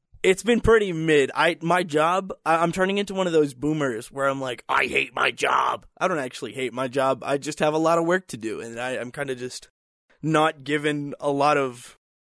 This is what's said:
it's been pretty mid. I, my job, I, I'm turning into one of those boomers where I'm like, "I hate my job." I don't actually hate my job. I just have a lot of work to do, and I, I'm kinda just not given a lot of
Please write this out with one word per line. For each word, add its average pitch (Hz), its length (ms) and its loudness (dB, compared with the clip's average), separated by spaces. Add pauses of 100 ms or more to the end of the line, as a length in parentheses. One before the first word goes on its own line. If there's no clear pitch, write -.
(220)
it's 185 220 2
been 226 160 4
pretty 214 320 4
mid. 160 420 2
I, 160 260 2
my 170 220 2
job, 170 500 0 (140)
I, 160 120 4
I'm 170 120 2
turning 190 280 0
into 202 140 -4
one 190 140 0
of 170 60 -2
those 151 200 4
boomers 131 580 -4
where 139 160 -2
I'm 135 140 0
like, 127 280 -8
"I 131 180 2
hate 139 280 -2
my 131 180 0
job." 127 520 0 (140)
I 165 100 0
don't 170 120 -2
actually 123 340 -8
hate 131 180 -6
my 127 160 -4
job. 131 380 0
I 139 120 0
just 139 200 -8
have 151 160 2
a 156 40 0
lot 160 200 2
of 165 80 0
work 185 220 0
to - 100 -12
do, 104 220 -8
and 117 200 -10
I, 127 120 -4
I'm 120 180 -8
kinda 139 240 -8
just 123 340 -12 (540)
not 156 420 2
given 147 560 -2
a 147 100 -2
lot 143 280 4
of 123 400 -6 (340)